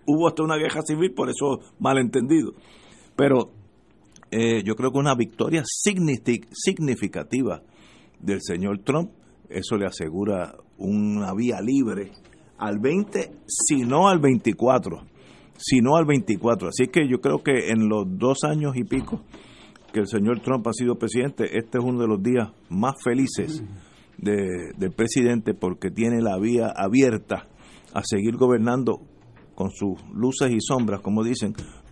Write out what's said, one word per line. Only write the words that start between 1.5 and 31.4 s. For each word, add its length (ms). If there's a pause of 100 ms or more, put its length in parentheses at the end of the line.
malentendidos. 720 (640)
Pero, 340 (800)
eh, 340
yo 120
creo 160
que 80
una 160
victoria 480
signific-, 880
significativa 1120 (560)
del 240
señor 400
Trump, 300 (360)
eso 280
le 100
asegura 680 (200)
una 560
vía 260
libre 520 (480)
al 180
veinte, 540 (160)
si 340
no 280
al 100
veinticuatro, 880 (500)
si 260
no 140
al 100
veinticuatro. 600
Así 200
que 200
yo 140
creo 220
que 260
en 180
los 300
dos 260
años 320
y 80
pico 380 (720)
que 60
el 80
señor 340
Trump 260
ha 60
sido 220
presidente, 600
este 200
es 60
uno 180
de 60
los 140
días 280 (200)
más 320
felices 600 (540)
de, 580
del 160
presidente, 600
porque 380
tiene 300
la 180
vía 360
abierta 720 (460)
a 100
seguir 320
gobernando 680 (520)
con 160
sus 420
luces 380
y 100
sombras, 420
como 220
dicen, 300 (380)